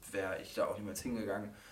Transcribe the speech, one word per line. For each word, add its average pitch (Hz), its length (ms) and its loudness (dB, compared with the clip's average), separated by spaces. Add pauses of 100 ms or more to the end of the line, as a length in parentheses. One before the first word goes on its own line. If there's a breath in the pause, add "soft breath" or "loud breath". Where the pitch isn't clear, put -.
(120)
wäre 95 300 0
ich - 120 -10
da 87 140 6
auch - 100 0
niemals 104 240 -2
hingegangen. 107 480 0 (220 loud breath)